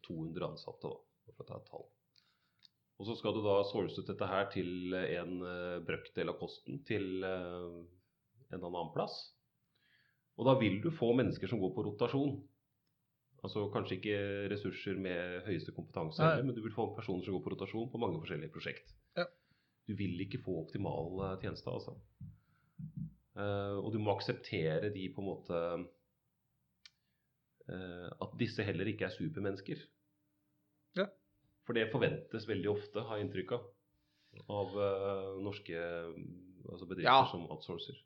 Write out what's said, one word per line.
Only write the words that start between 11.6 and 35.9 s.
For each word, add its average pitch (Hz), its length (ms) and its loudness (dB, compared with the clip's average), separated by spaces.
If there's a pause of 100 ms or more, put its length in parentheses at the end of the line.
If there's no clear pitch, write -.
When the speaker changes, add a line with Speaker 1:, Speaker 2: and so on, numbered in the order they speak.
Speaker 1:
på 104 140 -2
rotasjon. 123 560 2 (1000)
Altså 101 280 0
kanskje 101 300 0
ikke 101 500 0
ressurser 98 480 -2
med 90 460 -2
høyeste 90 280 -2
kompetanse 156 460 -4
Speaker 2:
Nei. 160 120 10
Speaker 1:
heller, 135 120 4
men 123 120 2
du 110 60 -4
vil 110 120 -4
få 104 220 0
personer 92 280 -2
som 98 100 -2
går 90 100 0
på 95 120 -2
rotasjon 113 360 -4
på 117 80 -6
mange 90 200 2
forskjellige 78 320 -4
prosjekt. - 420 -8 (220)
Speaker 2:
Ja. 175 80 2 (640)
Speaker 1:
Du 107 60 -4
vil 92 260 0
ikke 101 220 -4
få 82 240 -4
optimal, 90 560 -2
eh, 95 220 -2
tjeneste, - 280 -4
altså. - 220 -6 (1400)
Eh, 101 400 0
og 104 140 -2
du 110 80 0
må 104 160 6
akseptere 90 760 2
de 95 180 -4
på 95 120 -8
en 98 60 -2
måte, 85 600 -2 (1800)
eh, 87 380 -6 (140)
at - 180 -4
disse 107 260 0
heller 95 260 0
ikke 95 180 0
er - 60 -6
supermennesker. 98 680 -2 (1120)
Speaker 2:
Ja. 196 120 2 (600)
Speaker 1:
For 117 100 2
det 110 160 4
forventes - 560 2
veldig 98 220 2
ofte, 104 360 -2
har 107 120 -2
jeg 101 100 0
inntrykk 104 280 -2
av, - 120 -8 (800)
av, 98 260 0 (140)
eh, 98 420 0 (140)
norske, 85 400 -4 (800)